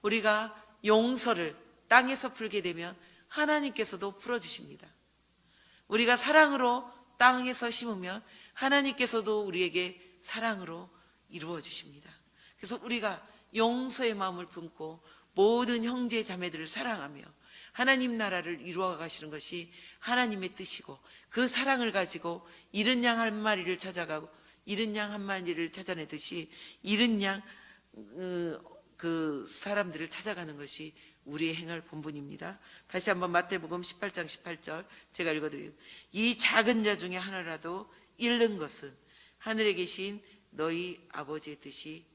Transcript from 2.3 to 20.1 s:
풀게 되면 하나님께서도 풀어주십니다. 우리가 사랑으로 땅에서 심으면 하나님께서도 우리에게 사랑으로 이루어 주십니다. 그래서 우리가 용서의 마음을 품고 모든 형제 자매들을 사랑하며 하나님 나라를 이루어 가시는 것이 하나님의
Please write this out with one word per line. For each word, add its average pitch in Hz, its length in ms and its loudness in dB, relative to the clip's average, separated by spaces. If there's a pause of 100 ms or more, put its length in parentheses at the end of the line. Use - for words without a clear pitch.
풀게 208 280 -4
되면 170 360 -6 (320)
하나님께서도 233 880 0
풀어주십니다. - 720 -6 (1000)
우리가 233 280 6
사랑으로 262 720 6 (280)
땅에서 254 520 6
심으면 208 520 0 (320)
하나님께서도 247 920 2
우리에게 180 760 -2
사랑으로 185 720 -6 (380)
이루어 165 320 -8
주십니다. 147 500 -10 (460)
그래서 214 260 -6
우리가 214 440 -4 (280)
용서의 240 600 2
마음을 185 320 -4
품고 160 560 -14 (320)
모든 233 500 6
형제 240 380 0
자매들을 180 440 -6
사랑하며 170 560 -4 (500)
하나님 254 440 2
나라를 175 500 -2
이루어 180 300 -2
가시는 156 340 -6
것이 170 420 -6 (280)
하나님의 220 540 0